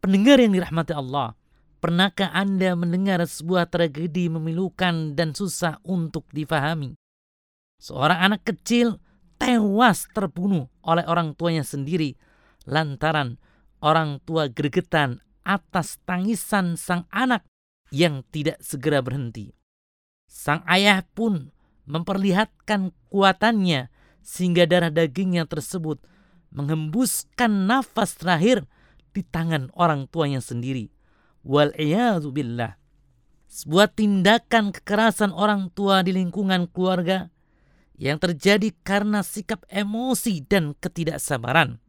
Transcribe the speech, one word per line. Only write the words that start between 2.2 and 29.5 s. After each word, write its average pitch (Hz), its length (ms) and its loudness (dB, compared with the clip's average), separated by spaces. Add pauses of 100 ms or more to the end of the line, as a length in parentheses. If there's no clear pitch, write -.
Anda 190 400 0
mendengar 175 480 0
sebuah 170 480 -2
tragedi 170 640 -2
memilukan 165 800 -2
dan 156 240 -2
susah 175 480 -4
untuk 165 480 -4
difahami? 147 640 -4 (800)
Seorang 175 560 2
anak 196 80 -6
kecil 233 560 0 (400)
tewas 220 720 2
terbunuh 180 720 -2
oleh 170 240 0
orang 160 320 -2
tuanya 165 240 0
sendiri 143 560 -4 (480)
lantaran 147 720 -2 (400)
orang 151 480 0
tua 156 240 -2
gregetan 143 720 -2 (240)
atas - 560 -4
tangisan 185 800 -2
sang 175 320 -4
anak 240 320 0 (480)
yang 143 400 2
tidak 151 240 -4
segera 139 480 -2
berhenti. 117 480 -8 (720)
Sang - 400 -4
ayah 190 480 4
pun 180 400 -2 (320)
memperlihatkan 190 1040 -2 (240)
kuatannya 190 800 2 (320)
sehingga 175 400 2
darah 170 240 2
dagingnya 165 560 0
tersebut 156 560 -6 (480)
menghembuskan 185 1200 0
nafas 233 480 0
terakhir 175 480 2 (460)
di - 160 -6
tangan 165 480 -2